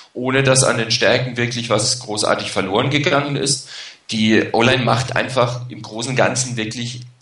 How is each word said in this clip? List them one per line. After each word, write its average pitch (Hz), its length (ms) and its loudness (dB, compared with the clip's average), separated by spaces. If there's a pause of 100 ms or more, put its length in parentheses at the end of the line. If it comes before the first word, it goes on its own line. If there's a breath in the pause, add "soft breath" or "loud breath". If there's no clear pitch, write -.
(160 loud breath)
ohne 131 260 4
dass 131 220 4
an 120 160 2
den 113 100 -2
Stärken 120 480 2
wirklich 120 320 -4
was 110 300 0
großartig - 520 -2
verloren 101 380 0
gegangen 143 460 0
ist. - 340 -4 (400 loud breath)
Die 110 440 2
O-Line 123 300 4
macht 117 320 0
einfach 123 540 -2
im - 140 -14
Großen 120 280 -8
und 131 40 -4
Ganzen 120 420 0
wirklich 120 440 -8 (200)